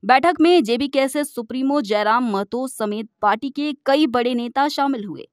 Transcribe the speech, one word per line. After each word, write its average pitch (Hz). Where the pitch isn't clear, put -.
बैठक 262
में 339
जेबीकेएसएस 269
सुप्रीमो 262
जयराम 214
महतो 202
समेत 214
पार्टी 226
के 294
कई 294
बड़े 240
नेता 240
शामिल 277
हुए। 170